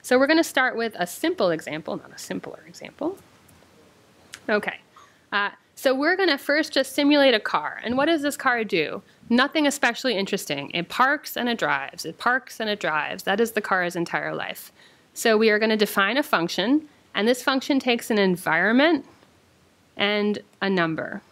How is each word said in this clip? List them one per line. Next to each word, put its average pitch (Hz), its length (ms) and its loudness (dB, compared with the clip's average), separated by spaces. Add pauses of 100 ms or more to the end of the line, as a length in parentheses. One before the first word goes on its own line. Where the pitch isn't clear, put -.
So 254 180 2
we're 277 80 4
gonna 320 160 4
start 262 320 0
with 226 220 -4
a 180 100 -2
simple 311 440 -2
example, 160 440 -6
not - 180 -14
a - 60 -18
simpler - 480 -10
example. - 500 -10 (1300)
Okay. 208 300 -2 (520)
Uh, 202 200 -2 (240)
so 262 200 2
we're 311 220 2
gonna 330 200 2
first 302 360 -2
just 269 200 0
simulate 285 400 6
a 214 60 2
car. 151 440 -4
And 240 120 -4
what 277 120 2
does 320 160 2
this 285 120 -2
car 240 300 0
do? 165 380 -2 (260)
Nothing 277 380 2
especially 247 500 0
interesting. 185 540 -4
It 175 180 -6
parks 277 480 0
and 240 100 -2
it 233 120 -2
drives. 143 440 -4
It 165 140 -10
parks 247 420 -2
and 220 100 -4
it 208 120 -4
drives. 156 420 -4
That 196 160 0
is 226 120 0
the 214 100 -2
car's 180 340 -2
entire 156 400 -4
life. - 380 -10 (400)
So 220 240 2
we 220 120 4
are 208 100 4
gonna 220 180 2
define 202 400 2
a 294 60 0
function, 208 640 0 (260)
and 202 100 0
this 247 160 2
function 269 380 0
takes 240 320 -2
an 214 60 2
environment 202 880 2 (920)
and 208 440 0 (200)
a 196 100 -2
number. 165 520 -2 (100)